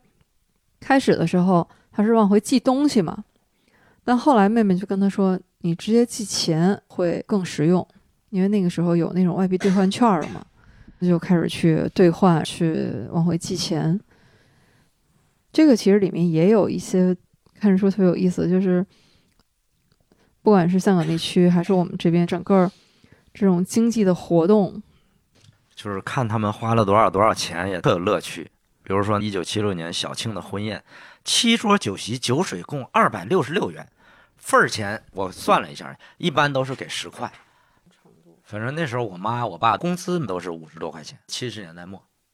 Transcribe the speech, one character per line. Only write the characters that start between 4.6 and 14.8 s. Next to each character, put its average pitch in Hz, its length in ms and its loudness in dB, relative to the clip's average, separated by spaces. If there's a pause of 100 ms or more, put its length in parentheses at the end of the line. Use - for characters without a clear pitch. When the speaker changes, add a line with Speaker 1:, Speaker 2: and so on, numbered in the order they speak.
Speaker 1:
妹 190 120 2
就 190 100 -4
跟 190 140 -4
他 196 100 2
说 185 300 0 (200)
，“你 170 160 -2
直 - 160 -6
接 233 140 4
寄 - 180 -8
钱 175 640 0
会 - 400 -4
更 202 160 -2
实 151 240 -4
用。” - 180 2 (440)
因 190 120 -2
为 190 60 2
那 208 140 0
个 180 80 0
时 175 100 -4
候 170 160 0
有 165 180 0
那 185 100 2
种 175 120 0
外 190 120 0
币 185 100 -2
兑 196 140 0
换 190 180 2
券 240 180 0
儿 180 140 2
了 - 80 -8
嘛， - 160 -14 (560)
就 180 160 2
开 175 180 0
始 165 140 2
去 160 440 0
兑 180 160 6
换， 170 340 2
去 - 480 -4 (200)
往 165 140 0
回 170 120 0
寄 185 180 -8
钱。 160 440 -2 (1500)